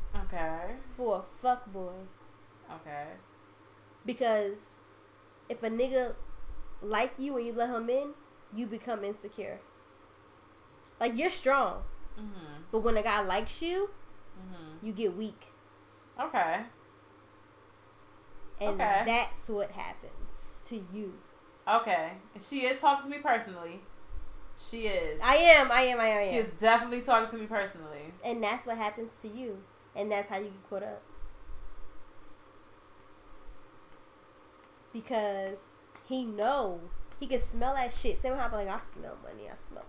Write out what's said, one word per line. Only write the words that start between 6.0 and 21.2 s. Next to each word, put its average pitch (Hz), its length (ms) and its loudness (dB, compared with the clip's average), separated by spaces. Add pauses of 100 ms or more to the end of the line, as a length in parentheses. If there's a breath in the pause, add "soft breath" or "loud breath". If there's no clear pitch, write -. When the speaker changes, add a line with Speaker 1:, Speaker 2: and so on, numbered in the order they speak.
Speaker 2:
like 220 360 0
you 269 200 -4
and 233 80 -2
you 233 80 -6
let 233 160 0
him 233 200 -2
in, 285 240 0 (400)
you 226 140 -4
become 214 360 -6
insecure. 208 560 -8 (1400)
Like, 233 180 0
you're 320 120 2
strong. 262 540 2 (360)
Speaker 1:
Mm-hmm. 185 520 -10
Speaker 2:
But 220 80 0
when 226 180 6
a 208 60 4
guy 214 180 2
likes 196 400 0
you, 370 300 0 (480)
Speaker 1:
Mm-hmm. 180 460 -14
Speaker 2:
you 220 80 -6
get 196 220 0
weak. 214 320 -10 (720)
Speaker 1:
Okay. 214 420 0 (2000)
Speaker 2:
And 202 220 2
Speaker 1:
Okay. 208 240 4
Speaker 2:
that's 233 440 2
what 202 220 -2
happens - 840 -8 (120)
to 214 240 -8
you. 202 220 -8 (540)